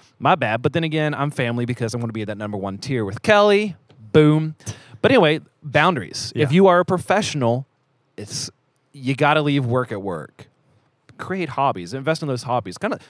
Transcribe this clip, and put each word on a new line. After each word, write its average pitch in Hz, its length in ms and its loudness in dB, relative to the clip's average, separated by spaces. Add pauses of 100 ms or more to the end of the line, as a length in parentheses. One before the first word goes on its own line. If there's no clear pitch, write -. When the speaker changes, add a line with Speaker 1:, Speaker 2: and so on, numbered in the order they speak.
(200)
Speaker 1:
My 147 160 2
bad." 120 260 -2
But 147 100 0
then 165 140 -2
again, 151 280 -2
I'm 139 160 -2
family 120 360 -2
because 117 280 -4
I'm 123 60 -6
gonna 117 140 -6
be 110 80 -8
at 104 60 -6
that 104 100 -8
number 104 200 -8
one 98 200 -6
tier 123 260 -4
with 98 180 -6
Kelly. 208 540 4 (380)
Boom. 156 420 4 (460)
But 220 100 4
anyway, 160 300 4 (200)
boundaries. 147 760 0
If 147 160 0
Speaker 2:
Yeah. 147 40 4
Speaker 1:
you 190 120 8
are 175 120 6
a 180 60 2
professional, 160 800 0 (500)
it's, - 320 -10 (440)
you 139 220 -4
gotta 151 260 2
leave 143 240 0
work 123 260 -2
at 104 100 -6
work. 85 460 -10 (680)
Create 180 320 -6
hobbies. 117 440 -2
Invest 139 300 -4
in 156 40 -6
those 127 160 -6
hobbies. 117 340 -4
Kinda 220 220 -6 (100)